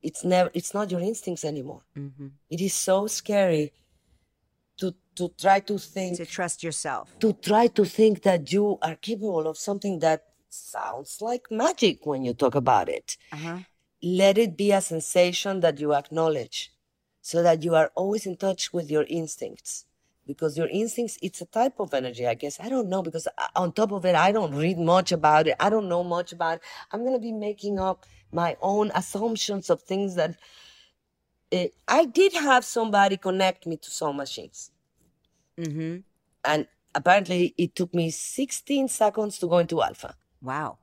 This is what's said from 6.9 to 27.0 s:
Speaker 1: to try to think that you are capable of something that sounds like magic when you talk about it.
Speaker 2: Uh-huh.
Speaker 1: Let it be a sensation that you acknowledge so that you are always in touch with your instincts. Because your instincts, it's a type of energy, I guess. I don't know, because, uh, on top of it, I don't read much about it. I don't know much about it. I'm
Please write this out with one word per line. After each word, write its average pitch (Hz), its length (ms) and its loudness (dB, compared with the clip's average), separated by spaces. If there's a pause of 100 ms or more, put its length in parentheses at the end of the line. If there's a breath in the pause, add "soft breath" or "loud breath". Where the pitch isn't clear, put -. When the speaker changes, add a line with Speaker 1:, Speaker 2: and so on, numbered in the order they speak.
Speaker 1:
to 220 120 4
try 214 360 2
to 208 160 4
think 214 380 2
that 170 300 2
you 202 300 2
are 160 140 -2
capable 196 520 -4
of 156 80 -6
something 196 440 -4
that 160 240 2 (260)
sounds - 680 -12
like 240 300 -6
magic 226 560 0
when 135 180 -4
you 120 100 -4
talk 127 200 2
about 117 340 2
it. - 280 -8 (160)
Speaker 2:
Uh-huh. 165 260 -10 (440)
Speaker 1:
Let 190 360 4
it 202 180 2
be 202 160 2
a 196 80 6
sensation 180 800 0
that 151 200 2
you 147 140 2
acknowledge 151 800 -2 (480)
so 170 220 0
that 165 220 6
you 165 100 2
are 160 200 6
always 202 320 0
in 180 100 -8
touch 190 360 -4
with 160 180 -4
your 151 180 2
instincts. - 760 -8 (420)
Because 143 320 -4
your 165 100 0
instincts, 220 540 -4
it's - 180 -8
a 262 60 -12
type 254 340 0
of - 140 -4
energy, 123 320 -4
I 117 80 0
guess. 143 260 -8
I 202 80 -10
don't 254 200 -2
know, 190 140 -2
because, 160 240 -6
uh, - 200 -6 (100)
on 180 160 0
top 208 200 0
of 185 120 -6
it, 185 100 4
I 170 160 6
don't 196 240 0
read 165 240 -2
much 175 320 4
about 156 380 6
it. - 100 2
I 190 120 2
don't 214 180 0
know 175 160 0
much 175 280 -4
about 170 260 -4
it. - 40 -18 (300 loud breath)
I'm 220 100 -4